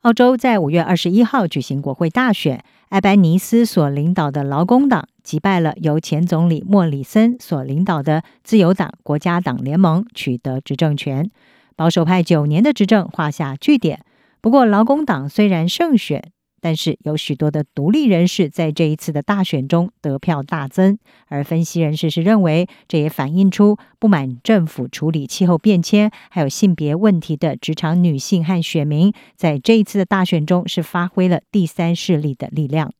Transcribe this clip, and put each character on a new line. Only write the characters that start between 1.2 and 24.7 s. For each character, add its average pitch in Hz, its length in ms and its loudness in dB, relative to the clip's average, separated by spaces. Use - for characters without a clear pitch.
号 220 240 0
举 - 120 -4
行 139 220 -6
国 139 100 -6
会 160 180 -2
大 247 220 0
选， - 320 -2
艾 196 120 0
班 196 220 4
尼 165 140 4
斯 233 280 2
所 151 240 0
领 147 240 -2
导 156 160 -2
的 143 140 -4
劳 139 220 0
工 262 240 2
党 202 180 -2
击 156 160 -6
败 190 220 2
了 160 160 0
由 156 200 0
前 160 300 -2
总 170 220 2
理 156 180 0
莫 190 180 4
里 139 160 -4
森 233 380 0
所 139 240 -6
领 143 220 -2
导 160 180 -2
的 156 180 0
自 226 140 2
由 180 160 6
党 - 280 0
国 147 160 -4
家 175 220 -2
党 127 240 -4
联 147 160 -2
盟， 180 340 2
取 123 240 -6
得 131 220 -6
执 139 160 -6
政 147 220 0
权。 143 340 -4
保 160 120 2
守 165 140 0
派 180 180 2
九 151 240 2
年 151 160 2
的 285 120 4
执 208 120 2
政 196 220 2
画 147 240 -4
下 139 240 -6
句 294 220 2
点。 - 240 -4
不 233 100 0
过， 269 140 6
劳 208 180 4
工 277 220 0
党 143 240 -4
虽 208 180 2
然 175 220 0
胜 330 280 0
选， - 240 -4
但 160 160 -2
是 - 280 -4
有 151 120 -4
许 - 180 -6
多 151 160 -2
的 147 140 -4
独 147 160 -2
立 285 160 0
人 180 220 4
士 160 220 -2
在 156 220 -4
这 156 160 0
一 151 80 -2
次 - 180 -10
的 147 80 -2
大 202 220 -2
选 139 240 -4
中 170 220 0
得 139 180 -4
票 147 240 -4
大 147 240 -6
增， 196 320 2
而 143 160 -6
分 165 200 -2
析 165 180 -4
人 151 140 0
士 160 140 -2
是 165 120 -2
认 208 200 4
为， 170 260 0
这 160 120 -2
也 151 100 0
反 147 260 -4
映 190 140 4
出 208 280 2
不 226 120 0
满 135 340 0
政 196 240 2
府 127 200 -8